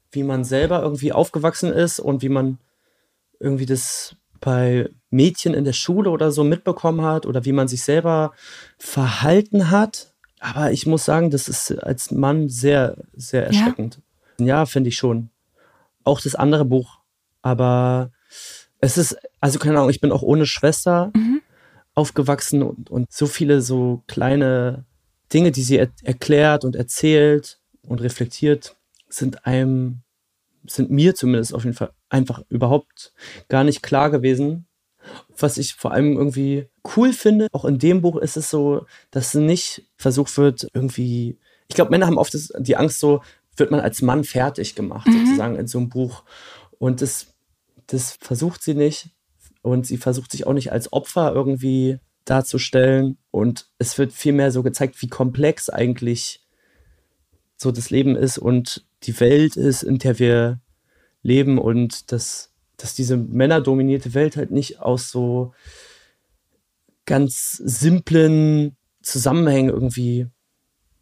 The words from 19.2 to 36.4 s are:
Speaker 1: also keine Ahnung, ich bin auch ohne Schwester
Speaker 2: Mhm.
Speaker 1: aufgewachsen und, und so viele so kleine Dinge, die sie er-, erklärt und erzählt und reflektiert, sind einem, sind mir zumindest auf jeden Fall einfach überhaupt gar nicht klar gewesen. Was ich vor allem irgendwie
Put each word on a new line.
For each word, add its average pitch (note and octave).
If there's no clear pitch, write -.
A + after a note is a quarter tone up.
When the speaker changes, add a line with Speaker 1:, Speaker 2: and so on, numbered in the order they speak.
Speaker 1:
also C#3+
keine D3+
Ahnung, C3+
ich -
bin C#3+
auch -
ohne D3
Schwester F3
Speaker 2:
Mhm. A#3
Speaker 1:
aufgewachsen C#3+
und, -
und B2
so D3
viele C#3+
so B2
kleine B2+
Dinge, D#3+
die C3
sie B2+
er-, B2+
erklärt D3
und B2+
erzählt D3
und A#2+
reflektiert, B2+
sind -
einem, B2+
sind -
mir D#3+
zumindest A#2+
auf A#2
jeden B2
Fall -
einfach C3
überhaupt B2+
gar C3+
nicht D3
klar C#3+
gewesen. C#3+
Was C#3+
ich C3+
vor -
allem C#3+
irgendwie C#3